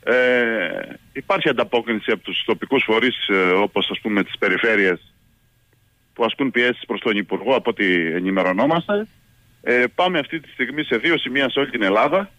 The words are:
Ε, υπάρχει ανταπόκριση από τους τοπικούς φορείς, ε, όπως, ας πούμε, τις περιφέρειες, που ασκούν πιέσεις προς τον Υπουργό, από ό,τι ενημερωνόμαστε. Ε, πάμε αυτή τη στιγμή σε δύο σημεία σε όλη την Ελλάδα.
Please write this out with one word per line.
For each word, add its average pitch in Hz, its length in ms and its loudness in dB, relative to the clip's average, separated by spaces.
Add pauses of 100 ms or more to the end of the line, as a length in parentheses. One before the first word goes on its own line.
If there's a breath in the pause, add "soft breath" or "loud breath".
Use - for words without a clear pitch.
Ε, 117 100 0 (1000)
υπάρχει 180 360 -2
ανταπόκριση 117 640 -2
από 104 120 -2
τους - 220 -6
τοπικούς 113 380 0
φορείς, 113 440 0
ε, 101 60 0 (180)
όπως, 98 400 2
ας 98 80 -6
πούμε, 104 240 0
τις - 140 -8
περιφέρειες, 104 760 0 (1000)
που 117 120 0
ασκούν 127 260 -2
πιέσεις 120 360 0
προς 104 140 -4
τον 110 160 0
Υπουργό, 101 380 -2
από 117 140 0
ό,τι 101 160 0 (100)
ενημερωνόμαστε. 95 1120 0 (560)
Ε, 123 200 2 (120)
πάμε 180 240 0
αυτή 156 200 -6
τη 143 100 -20
στιγμή 135 340 -6
σε 117 140 -2
δύο 156 200 0
σημεία 135 320 -2
σε 139 100 -2
όλη 139 100 0
την 117 140 -4
Ελλάδα. 143 560 2